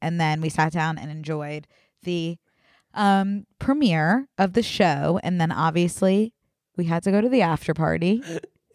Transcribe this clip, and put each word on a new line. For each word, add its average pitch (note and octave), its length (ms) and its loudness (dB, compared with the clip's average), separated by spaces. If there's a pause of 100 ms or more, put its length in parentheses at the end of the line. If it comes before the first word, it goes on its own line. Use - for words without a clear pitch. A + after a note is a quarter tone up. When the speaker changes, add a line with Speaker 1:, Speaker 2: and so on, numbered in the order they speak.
Speaker 1:
And E3+ 180 -2
then D#3 200 0
we D#3+ 80 -2
sat D#3 240 0
down D#3+ 260 -2
and D3+ 120 -12
enjoyed D3+ 560 -8 (380)
the, E3+ 340 -4 (560)
um, G3+ 520 0 (120)
premiere A#3 680 2 (100)
of F#3+ 160 0
the A#3 80 4
show. D#3+ 600 2
And F3+ 160 -2
then D#3+ 140 0
obviously F3 800 0 (440)
we F3 100 -2
had E3+ 160 0
to G3 80 0
go G3+ 100 4
to A#3 80 2
the B3 140 4
after E3 320 0
party E3 500 0
Speaker 2:
<laughs> - 20 -18
It - 160 -8 (320)